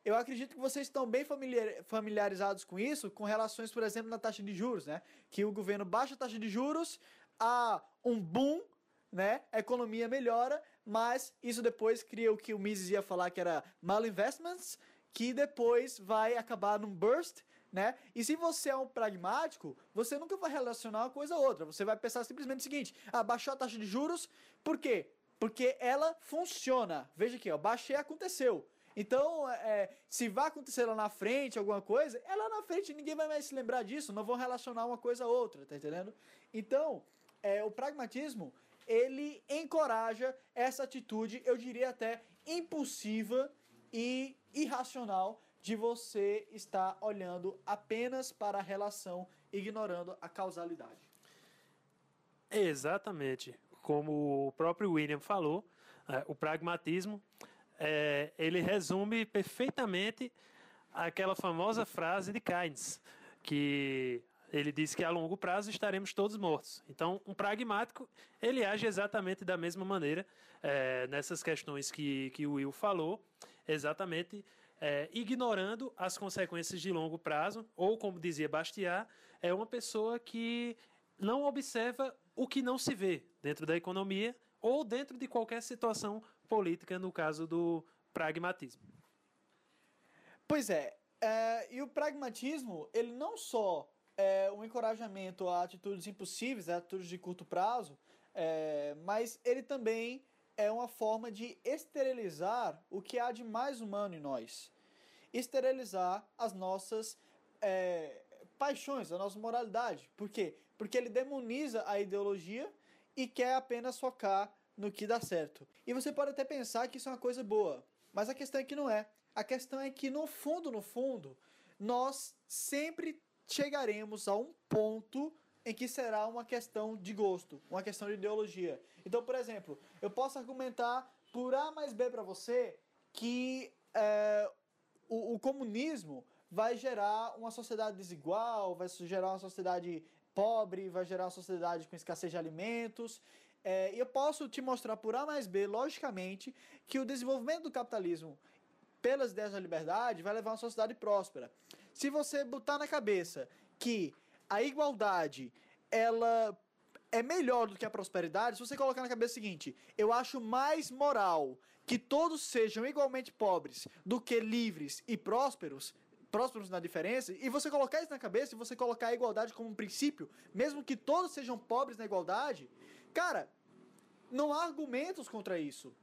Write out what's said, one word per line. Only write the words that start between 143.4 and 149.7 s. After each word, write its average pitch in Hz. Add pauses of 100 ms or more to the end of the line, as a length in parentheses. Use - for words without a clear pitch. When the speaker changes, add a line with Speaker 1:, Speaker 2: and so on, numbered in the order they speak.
Speaker 1:
É, 190
e 220
eu 247
posso 285
te 262
mostrar 247
por 220
A 285
mais 285
B, 196
logicamente, 208 (320)
que 269
o 262
desenvolvimento 262
do 277
capitalismo 175 (640)
pelas 254
ideias 208
da 196
liberdade 175